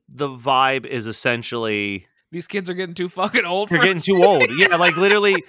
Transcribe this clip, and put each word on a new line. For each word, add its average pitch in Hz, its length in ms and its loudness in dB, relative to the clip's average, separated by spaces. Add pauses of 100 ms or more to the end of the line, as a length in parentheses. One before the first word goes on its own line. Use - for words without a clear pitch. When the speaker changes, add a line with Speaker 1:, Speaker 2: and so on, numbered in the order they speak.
Speaker 1:
the 143 200 -6
vibe 131 580 0
is 120 220 -6
essentially 110 960 -4 (240)
Speaker 2:
These 170 160 -10
kids 190 240 -8
are 180 40 -6
getting 180 200 -10
too 180 140 -6
fucking 190 360 -2
old 185 240 -4
Speaker 1:
They're 170 100 0
Speaker 2:
for - 40 4
Speaker 1:
getting 190 160 2
Speaker 2:
us. 160 60 -2
Speaker 1:
too 190 200 4
old. 180 260 6
Speaker 2:
<laughs> 127 60 -6
Speaker 1:
Yeah, 185 200 4
like, 170 200 2
literally. 196 520 2